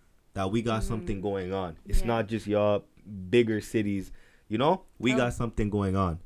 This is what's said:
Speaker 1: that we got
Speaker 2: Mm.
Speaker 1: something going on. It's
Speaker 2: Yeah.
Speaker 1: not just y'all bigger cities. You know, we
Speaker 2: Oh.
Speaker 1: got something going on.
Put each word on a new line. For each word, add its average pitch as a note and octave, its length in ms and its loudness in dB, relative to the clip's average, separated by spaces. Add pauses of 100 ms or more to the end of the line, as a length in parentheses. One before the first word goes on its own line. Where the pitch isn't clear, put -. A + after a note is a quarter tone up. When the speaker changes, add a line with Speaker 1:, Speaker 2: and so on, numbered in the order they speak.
(340)
Speaker 1:
that F#2+ 160 -2
we A2+ 120 2
got A2 200 0
Speaker 2:
Mm. - 60 0
Speaker 1:
something G2+ 320 -4
going F#2+ 320 -4
on. F#2 240 -4 (100)
It's - 140 4
Speaker 2:
Yeah. - 60 2
Speaker 1:
not A2+ 200 2
just G2+ 220 -6
y'all G#2 380 2 (440)
bigger A2+ 300 4
cities. G2+ 500 -2 (380)
You G#2+ 100 -2
know, D#3+ 240 2 (160)
we B2+ 160 2
Speaker 2:
Oh. - 20 0
Speaker 1:
got A#2+ 180 0
something A2 360 -2
going G2 240 0
on. F2+ 320 0